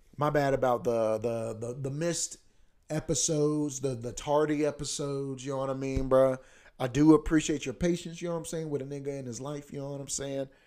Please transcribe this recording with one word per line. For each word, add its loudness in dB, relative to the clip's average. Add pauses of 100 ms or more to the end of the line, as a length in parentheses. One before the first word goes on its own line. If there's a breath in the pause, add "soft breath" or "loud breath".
(180)
My 2
bad 2
about 2
the, 2
the, -4
the, -8
the -6
missed -4 (520)
episodes, 0
the, -2
the -8
tardy 2
episodes, -6
you -6
know -4
what -2
I -2
mean, -2
bruh? 6 (400 loud breath)
I -2
do 8
appreciate 2
your -6
patience, -2
you -8
know -4
what -6
I'm -12
saying, -6
with -4
a -10
nigga -8
in -8
his -8
life, -10
you -8
know -8
what -8
I'm -12
saying? -4 (180 soft breath)